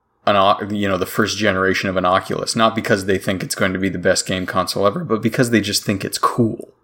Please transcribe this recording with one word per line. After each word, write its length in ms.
an 100
o-, 340
you 180
know, 80
the 80
first 320
generation 540
of 60
an 80
Oculus, 520
not 180
because 300
they 140
think 240
it's 120
going 180
to 60
be 100
the 100
best 280
game 200
console 400
ever, 180
but 180
because 280
they 100
just 240
think 200
it's 140
cool, 540